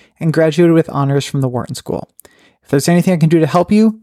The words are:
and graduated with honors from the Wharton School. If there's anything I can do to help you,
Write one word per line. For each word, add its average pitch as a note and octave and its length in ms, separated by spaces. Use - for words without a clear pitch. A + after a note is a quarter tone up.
and D#3+ 140
graduated E3 400
with D#3+ 160
honors C#3 360
from - 140
the C3 80
Wharton B2 280
School. - 360
If - 80
there's D3 200
anything F3+ 240
I F3 40
can D#3 120
do E3 100
to D#3 80
help F3 240
you, G#3+ 320